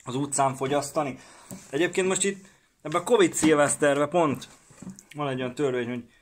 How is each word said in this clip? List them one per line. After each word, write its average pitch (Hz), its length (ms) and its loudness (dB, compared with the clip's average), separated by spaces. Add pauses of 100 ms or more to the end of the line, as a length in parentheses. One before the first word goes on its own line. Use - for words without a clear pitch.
az 120 100 -10
utcán 139 400 0
fogyasztani. 143 640 -2 (520)
Egyébként 180 380 0
most 185 160 0
itt 196 220 -6 (360)
ebben 156 180 -2
a 175 40 -12
Covid 202 300 4
szilveszterben 147 760 4
pont 151 400 0 (680)
van 143 140 -6
egy 127 120 -4
olyan 127 140 -6
törvény, 127 340 0
hogy 123 220 -8 (120)